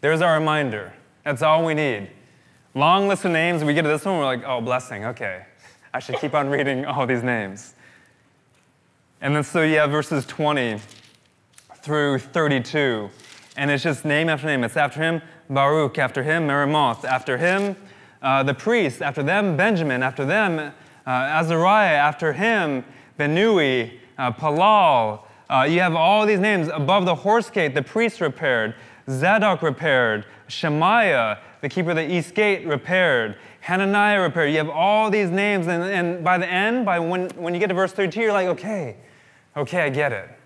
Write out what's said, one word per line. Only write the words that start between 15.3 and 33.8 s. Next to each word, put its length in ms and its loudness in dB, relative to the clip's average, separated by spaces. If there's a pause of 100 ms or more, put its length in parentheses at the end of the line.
Baruch, 500 2
after 240 -2
him, 240 0
Meremoth, 580 0
after 340 -2
him, 380 0 (440)
uh, 220 2
the 100 0
priest, 480 -2
after 220 -4
them, 340 0
Benjamin, 460 0
after 240 -2
them, 320 0
uh, 120 -8 (360)
Azariah, 880 2
after 400 2
him, 500 0 (340)
Benui, 800 2 (200)
uh, 140 -2
Palal. 920 2 (220)
Uh, 220 2
you 100 2
have 140 2
all 320 4
these 140 2
names. 280 2
Above 380 0
the 80 2
horse 340 0
gate, 260 -2
the 80 0
priest 380 -4
repaired, 540 -2 (340)
Zadok 540 2
repaired, 640 0 (220)
Shemaiah, 880 2 (240)
the 80 -4
keeper 200 -2
of 60 0
the 160 -2
east 220 -4
gate, 320 0
repaired, 720 0 (240)
Hananiah 600 2